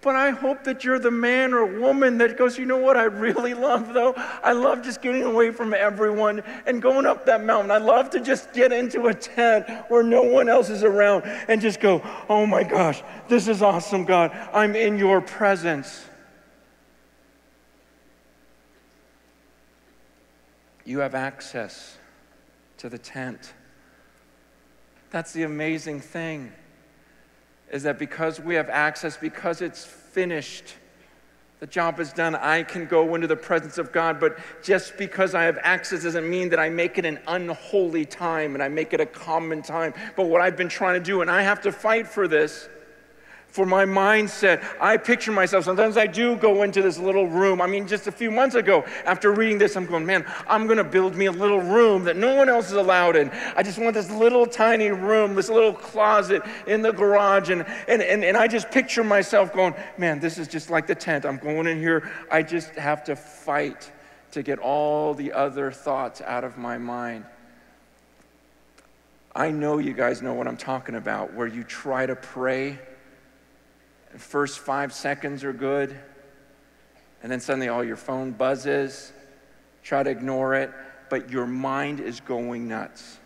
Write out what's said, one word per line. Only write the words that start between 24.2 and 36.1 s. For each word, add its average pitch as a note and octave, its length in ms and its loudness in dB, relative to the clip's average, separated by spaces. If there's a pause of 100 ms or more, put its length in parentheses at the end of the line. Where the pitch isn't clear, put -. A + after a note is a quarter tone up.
That's E3 240 -8
the D#3+ 120 -6
amazing D#3 560 -6
thing, D#3 520 -12 (1160)
is C#3 140 -8
that C#3+ 140 -2
because D#3+ 400 -6
we E3 180 -4
have D#3 120 -2
access, D3+ 480 -2
because E3 460 -6
it's - 220 -12
finished, - 920 -8 (840)
the D#3 60 -14
job E3 340 -2
is D#3 120 -6
done, E3 220 -2
I D#3 300 0
can F3 220 -10
go E3 280 2
into E3 140 -2
the D#3 80 0
presence D#3 420 -4
of D#3+ 140 -8
God. E3 280 0
But D#3 180 0 (240)
just F#3 360 -2
because F#3+ 360 -2
I E3+ 100 2
have E3 180 0
access F3 400 -2
doesn't E3 260 -4